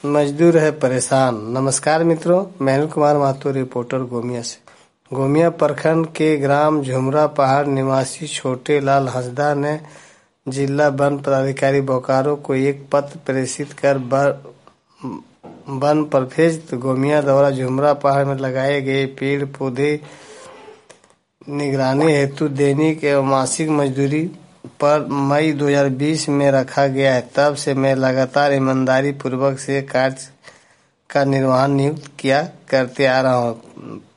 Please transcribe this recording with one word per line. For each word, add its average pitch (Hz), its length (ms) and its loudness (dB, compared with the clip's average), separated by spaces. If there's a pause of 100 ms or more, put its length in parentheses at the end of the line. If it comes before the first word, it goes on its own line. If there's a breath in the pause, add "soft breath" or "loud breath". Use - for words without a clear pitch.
मजदूर 147 520 2
है 156 140 4
परेशान। 131 640 0 (140)
नमस्कार 139 540 0
मित्रों, 170 420 2 (160)
मैं 135 120 2
अनिल 147 140 2
कुमार 147 300 2
महतो, 139 340 0
रिपोर्टर 131 520 -4
गोमिया 120 380 -6
से। - 160 -12 (540 soft breath)
गोमिया 147 400 2
प्रखंड 160 560 0
के 156 300 0
ग्राम 147 440 2
झुमरा 135 480 0
पहाड़ 139 380 2
निवासी 135 600 -2
छोटे 139 520 -2
लाल 139 280 2
हंसदा 127 460 -4
ने 147 260 -2 (680 loud breath)
जिला 139 440 0
वन 143 280 0
पदाधिकारी 135 680 0
बोकारो 135 540 0
को 143 180 -4
एक 139 360 -2
पत्र 143 340 -2
प्रेषित 135 480 -4
कर 139 240 0
ब-, 135 560 -2 (1160)
वन 147 360 0
प्रक्षेत्र 151 720 0
गोमिया 135 440 0
द्वारा 139 300 4
झुमरा 131 440 0
पहाड़ 139 300 2
में 139 120 -4
लगाए 135 440 -2
गए 135 240 -2 (100)
पेड़ 139 320 -2
पौधे 139 520 -4 (1400 loud breath)
निगरानी 143 680 0
हेतु 139 380 0
दैनिक 143 540 0
एवं 139 240 2
मासिक 135 440 0
मजदूरी 143 580 0 (500)
पर 147 280 2
मई 143 440 0
दो 143 160 -2
हज़ार 143 240 2
बीस 147 380 -2
में 143 220 2
रखा 135 360 0
गया 135 260 2
है। 123 80 0 (140)
तब 143 200 2
से 139 180 -4
मैं 135 220 2
लगातार 131 580 0
ईमानदारी 131 600 0
पूर्वक 135 460 -2
से 139 240 -4
कार्य 139 440 -2 (840 soft breath)
का 143 140 0
निर्वहन 135 480 2
नियुक्त 143 380 -2 (100)
किया 135 220 0 (280)
करते 131 360 0
आ 131 160 4
रहा 127 120 2
हूँ। 117 680 -6 (160)